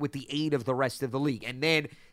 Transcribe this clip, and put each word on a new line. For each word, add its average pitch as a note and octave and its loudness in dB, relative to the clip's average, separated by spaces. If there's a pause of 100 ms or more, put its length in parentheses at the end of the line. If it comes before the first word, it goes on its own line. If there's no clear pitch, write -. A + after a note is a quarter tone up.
with D3 -2
the C3+ -8
aid D3+ 0
of B2 2
the C3 2
rest C3 0
of B2 -2
the C3+ 0
league. C3+ 0
And B2+ -8
then D#3 4 (260)